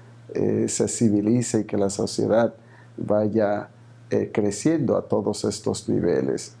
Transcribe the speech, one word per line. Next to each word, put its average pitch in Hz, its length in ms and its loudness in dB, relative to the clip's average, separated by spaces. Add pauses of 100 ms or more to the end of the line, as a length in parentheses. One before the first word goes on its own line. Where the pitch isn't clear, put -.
(340)
eh, 107 340 0
se 110 180 0
civilice 107 760 2
y - 20 -2
que 104 120 -6
la 98 140 2
sociedad 110 640 0 (420)
vaya, 107 720 0 (400)
eh, 104 220 0
creciendo 107 640 0
a 95 120 0
todos 104 360 -2
estos 107 440 -2
niveles. 76 720 0